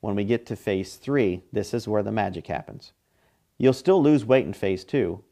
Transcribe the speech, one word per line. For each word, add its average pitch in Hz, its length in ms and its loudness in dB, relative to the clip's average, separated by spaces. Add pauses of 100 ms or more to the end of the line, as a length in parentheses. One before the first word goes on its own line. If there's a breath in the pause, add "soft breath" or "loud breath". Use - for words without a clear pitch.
When 104 140 -4
we 101 100 -2
get 117 220 0
to 107 100 -8
phase 95 380 -4
three, 104 480 -2 (100)
this 104 200 -4
is 117 140 -4
where 107 160 0
the 107 80 -4
magic 98 360 -4
happens. - 440 -12 (680)
You'll 127 140 6
still 185 280 2
lose 143 240 4
weight 127 220 4
in 98 60 -8
phase 95 300 -4
two 101 480 -2